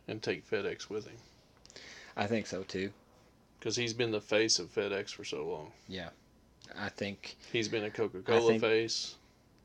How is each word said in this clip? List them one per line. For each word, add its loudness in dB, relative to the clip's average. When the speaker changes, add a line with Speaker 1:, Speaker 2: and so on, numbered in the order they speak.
Speaker 1:
and -6
take -2
FedEx -2
with -4
him. -16
Speaker 2:
I 2
think 0
so -4
too. -2
Speaker 1:
'Cause -2
he's 0
been 2
the 2
face 4
of -8
FedEx 0
for -10
so -4
long. -6
Speaker 2:
Yeah. -8
I -4
think -6
Speaker 1:
He's 0
been -2
a -4
Coca-Cola 2
Speaker 2:
I 8
think 6
Speaker 1:
face 2